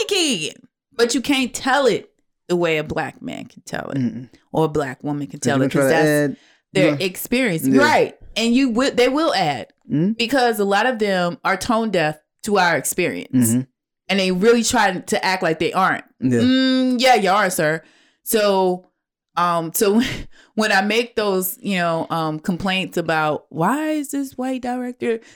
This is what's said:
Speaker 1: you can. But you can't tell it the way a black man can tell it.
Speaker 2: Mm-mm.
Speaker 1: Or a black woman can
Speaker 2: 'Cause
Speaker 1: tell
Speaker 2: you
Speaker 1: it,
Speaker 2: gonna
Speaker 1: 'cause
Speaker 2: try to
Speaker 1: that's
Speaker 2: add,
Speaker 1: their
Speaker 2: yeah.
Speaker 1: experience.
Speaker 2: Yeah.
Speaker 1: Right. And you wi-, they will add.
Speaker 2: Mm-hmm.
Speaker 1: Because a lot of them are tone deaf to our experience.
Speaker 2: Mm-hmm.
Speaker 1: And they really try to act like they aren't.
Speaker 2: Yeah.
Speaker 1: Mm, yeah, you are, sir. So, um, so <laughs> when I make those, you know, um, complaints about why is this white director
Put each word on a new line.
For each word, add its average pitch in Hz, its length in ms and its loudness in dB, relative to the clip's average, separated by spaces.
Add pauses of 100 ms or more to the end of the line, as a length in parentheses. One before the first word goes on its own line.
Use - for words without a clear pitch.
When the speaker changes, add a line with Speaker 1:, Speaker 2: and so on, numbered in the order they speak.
Speaker 1:
you 440 80 -4
can. 269 600 -2 (240)
But 233 220 2
you 277 60 0
can't 262 320 0
tell 269 340 0
it - 260 0 (360)
the 175 80 2
way 165 220 2
a 151 60 -2
black 156 380 -6
man - 240 -12
can - 160 -20
tell - 280 -10
it. - 80 -4
Speaker 2:
Mm-mm. 123 300 -4 (240)
Speaker 1:
Or 160 140 2
a - 20 -4
black 147 340 -6
woman 147 240 -6
can 147 140 -16
Speaker 2:
'Cause - 60 -8
Speaker 1:
tell 143 120 2
Speaker 2:
you 131 60 2
Speaker 1:
it, 135 80 0
Speaker 2:
gonna 143 120 2
Speaker 1:
'cause 131 80 2
Speaker 2:
try 160 80 4
to 156 60 4
Speaker 1:
that's 147 260 2
Speaker 2:
add, - 40 -14 (360)
Speaker 1:
their 180 180 4
Speaker 2:
yeah. 147 160 -2
Speaker 1:
experience. 190 600 -2
Speaker 2:
Yeah. 135 160 4
Speaker 1:
Right. 269 340 2 (200)
And 233 180 2
you 269 160 4
wi-, 247 200 0
they 247 180 2
will 302 260 0
add. 147 340 -2 (220)
Speaker 2:
Mm-hmm. 165 220 0
Speaker 1:
Because 226 480 0
a 202 40 0
lot 196 220 2
of 254 140 -2
them 185 440 0
are 185 120 0
tone 226 340 -2
deaf 156 260 0 (280)
to 202 140 2
our 175 180 4
experience. 127 720 -2
Speaker 2:
Mm-hmm. 123 100 2 (480)
Speaker 1:
And 196 120 0
they 185 120 0
really 226 300 4
try 202 360 0
to - 260 -4
act 185 180 -2
like 160 160 0
they 160 140 0
aren't. 180 320 0 (160)
Speaker 2:
Yeah. 247 200 2
Speaker 1:
Mm, 254 600 2
yeah, 247 140 6
you 196 160 2
are, 196 200 2
sir. 160 320 -2 (420)
So, 190 600 0 (500)
um, 170 360 -2
so 214 280 2 (280)
<laughs> - 260 -20
when 214 160 0
I 196 120 4
make 220 340 0
those, 190 440 -2
you 202 160 -2
know, 170 340 -2
um, 156 300 -4
complaints 185 580 -4
about 156 520 -2
why 262 400 -2
is 302 220 -4
this 277 260 -6
white 254 240 -6
director 247 580 -6 (160)